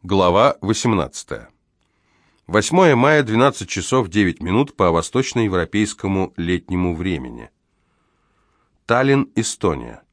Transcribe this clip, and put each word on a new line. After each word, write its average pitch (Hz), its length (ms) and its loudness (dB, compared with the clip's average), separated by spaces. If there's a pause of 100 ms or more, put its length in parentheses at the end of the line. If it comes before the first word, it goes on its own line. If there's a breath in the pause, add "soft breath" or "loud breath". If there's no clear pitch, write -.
Глава 95 600 2
восемнадцатая. 92 880 -4 (960)
Восьмое 147 480 4
мая, 147 260 4
двенадцать 117 460 0
часов 107 400 -2
девять 92 340 0
минут 101 360 -2
по 90 140 2
восточноевропейскому 98 1500 -2
летнему 87 580 -2
времени. 65 540 -8 (1400)
Таллин, 135 500 0
Эстония. 69 760 -6